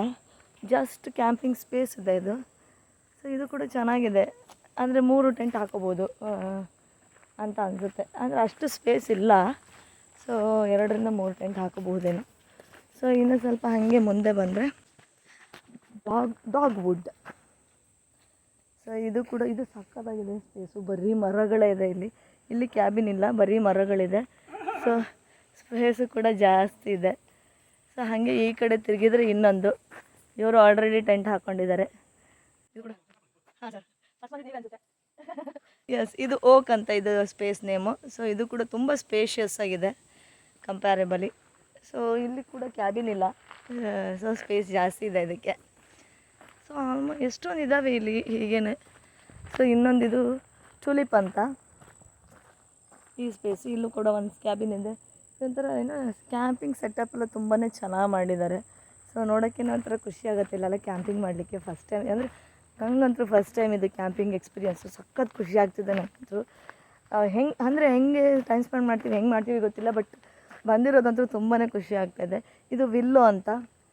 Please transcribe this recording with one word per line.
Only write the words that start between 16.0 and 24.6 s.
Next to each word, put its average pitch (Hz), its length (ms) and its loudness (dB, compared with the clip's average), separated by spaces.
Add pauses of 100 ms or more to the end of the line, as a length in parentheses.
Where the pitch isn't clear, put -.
ಡಾಗ್, 226 280 -2 (200)
ಡಾಗ್ 269 320 2
ವುಡ್. 180 220 -2 (1800)
So 226 60 -16 (180)
ಇದು 233 160 -2
ಕೂಡ, 247 180 -4
ಇದು 240 220 -2
ಸಕ್ಕತ್ತಾಗಿದೆ 214 760 -10
ಸ್ಪೇಸು, 202 420 -14 (100)
ಬರೀ 190 220 0 (120)
ಮರಗಳೇ 208 460 4
ಇದೆ 190 240 0
ಇಲ್ಲಿ. 190 180 -8 (380)
ಇಲ್ಲಿ 240 180 -2
ಕ್ಯಾಬಿನ್ 208 460 2
ಇಲ್ಲ, 190 160 0
ಬರೀ 214 280 4
ಮರಗಳಿದೆ. 196 640 2 (600)